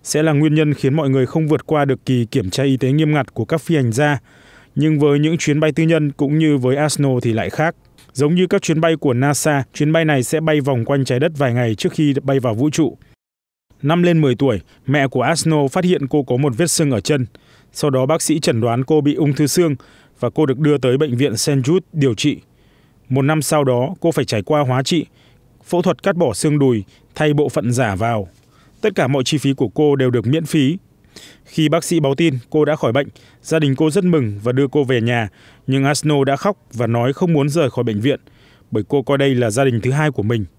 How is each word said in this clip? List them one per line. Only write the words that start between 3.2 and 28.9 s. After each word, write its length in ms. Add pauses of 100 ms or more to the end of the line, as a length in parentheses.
của 100
các 160
phi 160
hành 160
gia. 260 (560)
Nhưng 240
với 200
những 200
chuyến 220
bay 120
tư 100
nhân 300
cũng 260
như 200
với 180
Arno 460
thì 100
lại 180
khác. 260 (360)
Giống 220
như 120
các 160
chuyến 180
bay 160
của 180
nasa, 500 (100)
chuyến 180
bay 120
này 180
sẽ 180
bay 200
vòng 240
quanh 200
trái 160
đất 160
vài 180
ngày 200
trước 180
khi 300
bay 180
vào 140
vũ 160
trụ. 280 (840)
Năm 200
lên 180
mười 140
tuổi, 260 (260)
mẹ 220
của 140
Arno 460
phát 160
hiện 220
cô 160
có 140
một 200
vết 140
sưng 200
ở 100
chân. 260 (460)
Sau 180
đó 160
bác 160
sĩ 180
chẩn 200
đoán 240
cô 160
bị 140
ung 180
thư 140
xương 280 (460)
và 100
cô 160
được 120
đưa 200
tới 200
bệnh 180
viện 200
Saint 280
Jude 160 (120)
điều 220
trị. 260 (680)
Một 140
năm 200
sau 220
đó, 360
cô 120
phải 120
trải 180
qua 180
hóa 220
trị, 240 (580)
phẫu 180
thuật 200
cắt 140
bỏ 180
xương 240
đùi, 260 (300)
thay 200
bộ 140
phận 240
giả 220
vào. 340 (520)
Tất 140